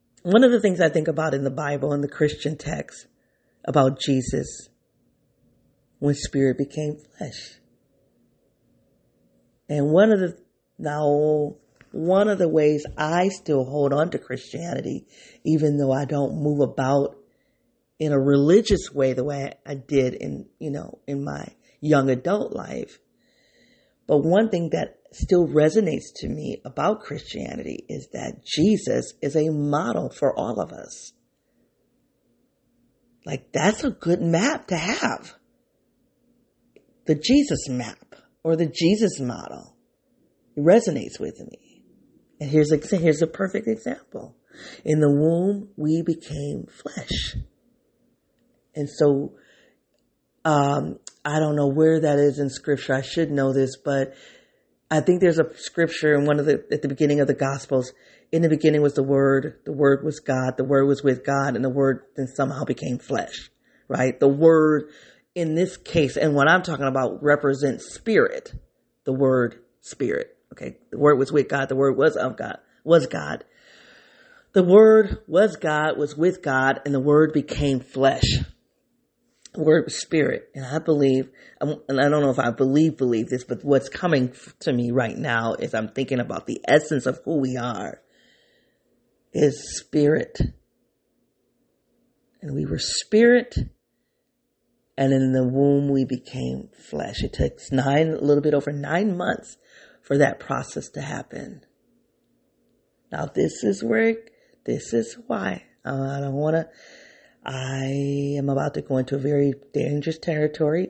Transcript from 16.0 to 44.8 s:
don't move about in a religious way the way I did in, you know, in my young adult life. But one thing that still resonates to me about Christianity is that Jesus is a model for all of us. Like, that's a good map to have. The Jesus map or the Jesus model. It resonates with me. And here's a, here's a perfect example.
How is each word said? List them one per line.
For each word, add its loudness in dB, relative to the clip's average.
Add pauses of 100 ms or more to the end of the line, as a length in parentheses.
don't -4
move 0
about 0 (840)
in -2
a 2
religious 4
way 0
the -4
way -8 (100)
I -10
did 0
in, -10 (100)
you -8
know, -10
in -6
my -8 (340)
young 4
adult -2
life. -10 (1120)
But 2
one 4
thing -4
that -4 (140)
still 2
resonates 2
to -10
me -8
about -4
Christianity -12
is -12
that -12
Jesus 0
is -4
a 2
model -2
for -2
all -4
of -6
us. -20 (2000)
Like, -10
that's 0
a -2
good -2
map 0
to -4
have. -6 (1700)
The 0
Jesus 0
map -10 (280)
or 0
the 0
Jesus 0
model. -10 (800)
It -4
resonates 2
with -8
me. -20 (560)
And -8
here's 4
a, 6 (200)
here's 2
a 4
perfect -6
example. -8 (480)